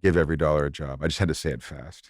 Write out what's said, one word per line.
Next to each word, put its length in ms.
Give 140
every 200
dollar 280
a 60
job. 320
I 40
just 120
had 80
to 80
say 160
it 100
fast. 480